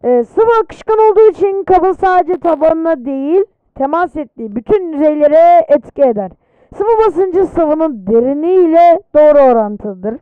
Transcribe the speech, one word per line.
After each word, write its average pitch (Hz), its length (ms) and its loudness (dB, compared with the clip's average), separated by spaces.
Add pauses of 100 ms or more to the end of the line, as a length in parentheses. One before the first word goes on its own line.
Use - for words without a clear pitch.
Ee, 240 180 0
sıvı 453 260 -2 (120)
akışkan - 360 -6
olduğu 440 320 4
için 392 340 -4
kabın 370 280 0
sadece 359 480 -2
tabanına 320 640 -2
değil, 285 400 -2 (300)
temas 311 420 -4
ettiği 226 400 -12
bütün 349 360 -4
yüzeylere 302 760 2
etki - 340 -2
eder. 208 280 -2 (460)
Sıvı 440 300 0
basıncı 370 400 -2
sıvının 302 600 -4
derinliği 294 600 0
ile 339 320 4 (140)
doğru - 240 4
orantılıdır. 214 840 -2